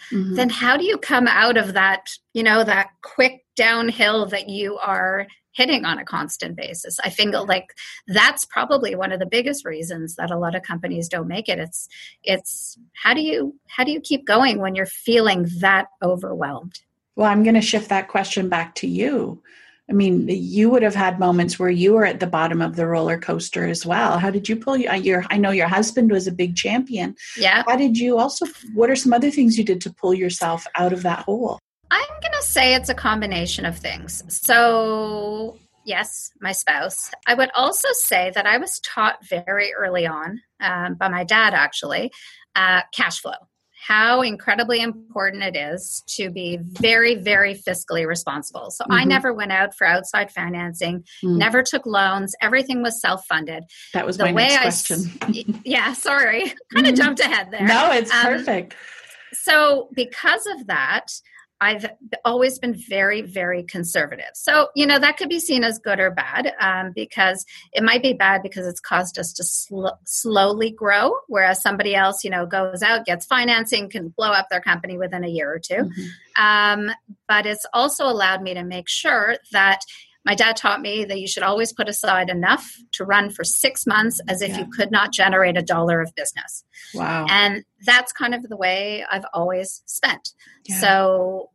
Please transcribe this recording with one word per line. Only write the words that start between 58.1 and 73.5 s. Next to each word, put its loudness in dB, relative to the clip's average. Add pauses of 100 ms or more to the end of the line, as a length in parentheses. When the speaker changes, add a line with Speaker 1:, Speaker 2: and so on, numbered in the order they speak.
Speaker 2:
Um, 4
Speaker 1:
perfect. -2 (580)
Speaker 2:
so 4
because -2
of -8
that, -2 (520)
I've 0 (400)
always 2
been -4 (140)
very, 0
very -4
conservative. -4
So, 2
you 2
know, 4
that 4
could -6
be -2
seen 0
as 0
good 0
or 2
bad, -4
um, -2
because -2 (260)
it -2
might 4
be 4
bad 2
because -8
it's -8
caused -4
us -8
to -10
sl-, -6 (160)
slowly 2
grow, 2 (160)
whereas 2
somebody 0
else, 2
you -8
know, -4
goes -2
out, 2
gets -2
financing, 0